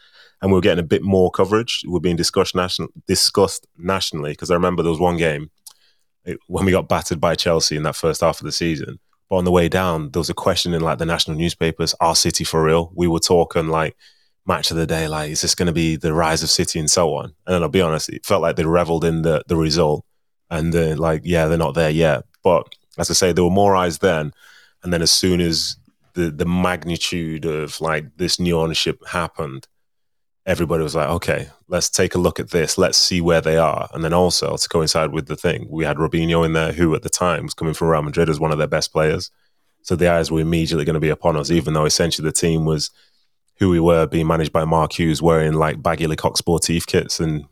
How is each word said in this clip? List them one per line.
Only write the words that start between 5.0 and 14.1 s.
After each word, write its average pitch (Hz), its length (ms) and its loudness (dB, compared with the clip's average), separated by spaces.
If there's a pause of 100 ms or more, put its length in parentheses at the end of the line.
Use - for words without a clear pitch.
game, 78 340 -2 (720)
it, 87 120 -10 (120)
when 90 160 -2
we 95 80 4
got 85 160 2
battered 85 320 -2
by 82 160 2
Chelsea 80 400 0
in 76 80 -4
that 78 100 -2
first - 280 -2
half 80 180 0
of - 40 -14
the 73 60 -8
season. 76 480 -4 (300)
But 95 80 0
on 90 80 2
the 90 80 2
way 85 160 4
down, 82 420 -2
there 85 80 -4
was 80 120 -2
a 87 40 -4
question 90 400 -2
in, 82 60 0
like, 76 180 -2
the 82 80 -4
national 82 300 -2
newspapers, 82 640 -2
"Are 82 160 2
City - 260 0
for 80 180 -2
real?" 82 360 2
We 87 100 2
were 82 140 2
talking, 82 480 2
like, 80 280 -2 (500)